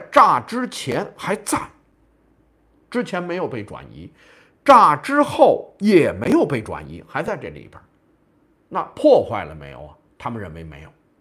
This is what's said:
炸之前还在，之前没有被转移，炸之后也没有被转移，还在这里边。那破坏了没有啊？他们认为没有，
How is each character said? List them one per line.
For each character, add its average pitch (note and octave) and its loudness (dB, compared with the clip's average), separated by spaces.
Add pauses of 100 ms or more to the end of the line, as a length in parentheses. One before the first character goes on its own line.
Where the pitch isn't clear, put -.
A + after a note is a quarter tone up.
(100)
炸 F#3 6
之 A#3+ -6
前 - -6
还 G3 -6
在， - -4 (1300)
之 A#3+ -4
前 F3 -6
没 F3 -8
有 F3 -4
被 A2+ -8
转 C2+ -16
移， D2+ -18 (540)
炸 G3 6
之 C#4+ 0
后 - 2
也 F3+ 4
没 F#2 -4
有 D#4 2
被 A#2 -4
转 D2+ -12
移， E2 -16
还 C#3 -8
在 G3+ -8
这 A#2 -14
里 C#2+ -20
边。 - -20 (880)
那 F3+ -6 (120)
破 A#3+ 4
坏 G2 -6
了 D2+ -14
没 D2 -18
有 C2 -18
啊？ - -20 (220)
他 - -10
们 A2+ -10
认 F2+ -12
为 E2 -14
没 D2+ -18
有， D2+ -20 (320)